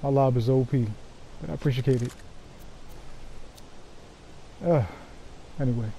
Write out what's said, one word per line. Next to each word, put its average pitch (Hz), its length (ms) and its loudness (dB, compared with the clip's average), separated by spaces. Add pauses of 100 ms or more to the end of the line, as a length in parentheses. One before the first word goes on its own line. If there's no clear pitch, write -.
My 139 80 0
lob 135 280 6
is 117 120 2
O 131 160 6
P, 120 220 2 (540)
but 156 100 -6
I - 20 -4
appreciate 131 480 2
it. 120 120 -4 (2500)
Uh, 160 180 6 (760)
anyway. 120 400 2